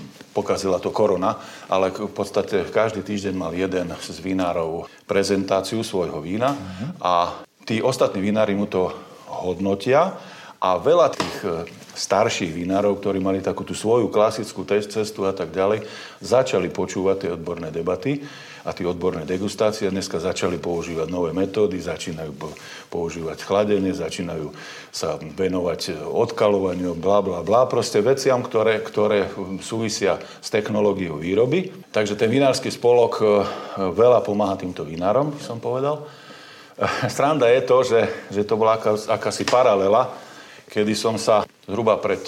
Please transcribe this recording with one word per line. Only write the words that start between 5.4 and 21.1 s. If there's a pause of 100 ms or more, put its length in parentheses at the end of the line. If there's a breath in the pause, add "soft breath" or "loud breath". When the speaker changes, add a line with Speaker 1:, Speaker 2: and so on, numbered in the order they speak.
Speaker 1:
svojho
vína.
Speaker 2:
Mhm. (120)
Speaker 1:
A (500)
tí
ostatní
vinári
mu
to (320)
hodnotia (420 loud breath)
a
veľa
tých,
e, (440)
starších
vinárov,
ktorí
mali
takú
tú
svoju
klasickú
te-,
cestu
a
tak
ďalej, (380 loud breath)
začali
počúvať
tie
odborné
debaty (380 loud breath)
a
tie
odborné
degustácie.
Dneska
začali
používať
nové